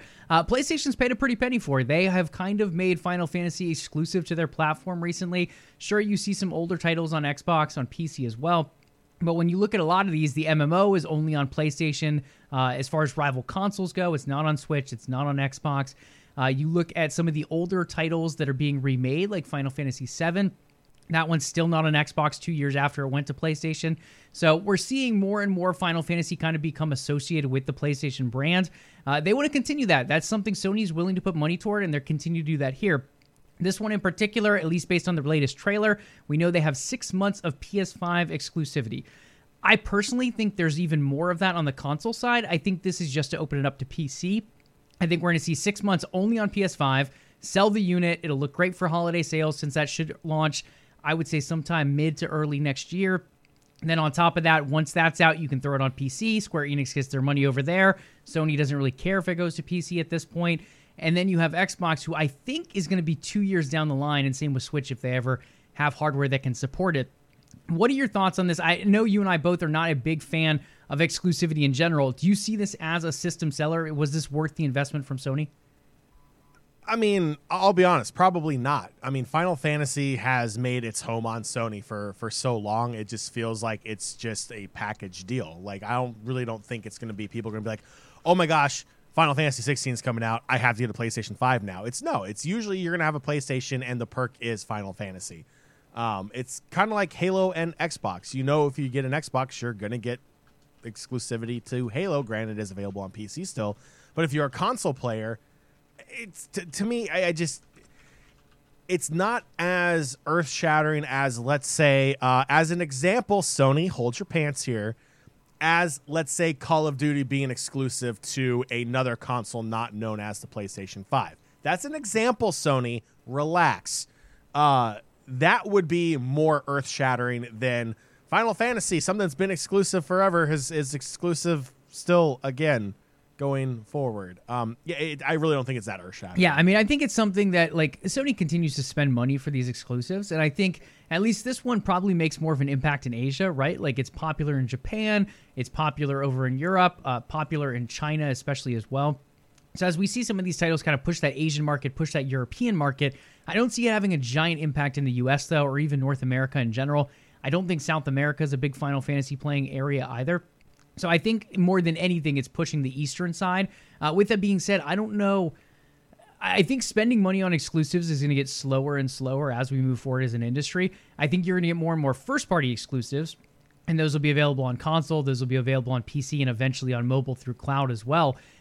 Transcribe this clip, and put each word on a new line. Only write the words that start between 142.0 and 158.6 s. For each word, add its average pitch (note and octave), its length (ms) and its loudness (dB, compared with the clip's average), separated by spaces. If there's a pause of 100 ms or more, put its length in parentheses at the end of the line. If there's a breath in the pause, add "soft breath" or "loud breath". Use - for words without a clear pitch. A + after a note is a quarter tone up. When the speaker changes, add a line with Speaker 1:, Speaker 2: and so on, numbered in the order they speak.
Speaker 1:
makes D#3+ 260 2
more D#3+ 140 2
of C3+ 80 2
an C#3 80 0
impact C#3 380 0
in A#2+ 60 -4
Asia, C#3 380 0
right? D3 280 0
Like, C#3 180 -2
it's C3 120 -2
popular D3+ 500 -2
in B2+ 80 0
Japan, G#3 580 0 (300 loud breath)
it's B2 120 -4
popular C#3+ 560 -2
over C3 220 0
in B2+ 140 0
Europe, F3+ 440 2
uh, B2 180 -2
popular D3 520 -4
in A#2+ 140 -4
China D3+ 400 -2
especially C3 480 -4
as A2 160 -6
well. C#3 280 0 (560)
So F#3 120 0
as E3 100 0
we G3 80 2
see A#3+ 180 -2
some A3 140 -2
of F#3 80 -4
these F3 100 -2
titles E3 280 0
kind D3+ 100 2
of C3+ 100 0
push E3+ 180 -2
that C#3+ 140 2
Asian D3+ 300 0
market, C#3+ 300 -2
push D#3 180 -2
that C#3 140 -2
European C3+ 500 -2
market, C#3 380 0 (320 loud breath)
I F3 80 -2
don't A#3 180 2
see A#3 140 0
it A3+ 40 4
having G3+ 220 2
a D#3 40 2
giant D3 440 0
impact C#3+ 380 0
in C#3 60 0
the B2+ 80 2
U B2 180 2
S, C#3 160 0
though, D3+ 160 4
or C#3 160 0
even D3 200 0
North C3+ 220 0
America C3 380 0
in A#2 120 0
general. C#3+ 380 0 (340 soft breath)
I C#3 60 -4
don't F3 180 0
think E3 140 0
South D#3 260 -2
America C#3+ 360 2
is C#3+ 100 0
a C3+ 40 0
big C3+ 180 -2